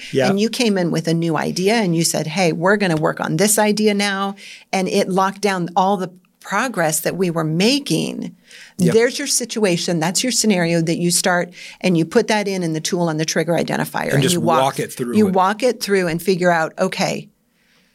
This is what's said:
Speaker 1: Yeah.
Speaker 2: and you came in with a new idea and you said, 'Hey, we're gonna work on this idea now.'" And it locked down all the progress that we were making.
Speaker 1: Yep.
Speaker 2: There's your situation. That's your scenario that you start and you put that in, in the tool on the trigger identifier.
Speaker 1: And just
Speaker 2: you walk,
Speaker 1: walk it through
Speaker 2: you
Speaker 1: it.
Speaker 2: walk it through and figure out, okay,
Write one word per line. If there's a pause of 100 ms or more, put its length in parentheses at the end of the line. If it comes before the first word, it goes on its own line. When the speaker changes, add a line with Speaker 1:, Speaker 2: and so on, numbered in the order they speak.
(120)
Speaker 1:
Yeah.
Speaker 2:
and
you
came
in
with
a
new
idea
and
you
said,
'Hey,
we're
gonna
work
on
this
idea
now.'" (360)
And
it
locked
down
all
the (280)
progress
that
we
were
making. (420)
Speaker 1:
Yep.
Speaker 2:
There's
your
situation.
That's
your
scenario
that
you
start (260)
and
you
put
that
in,
in
the
tool
on
the
trigger
identifier.
Speaker 1:
And
just
Speaker 2:
you
walk,
Speaker 1:
walk
it
through
Speaker 2:
you
Speaker 1:
it.
Speaker 2:
walk
it
through
and
figure
out,
okay, (640)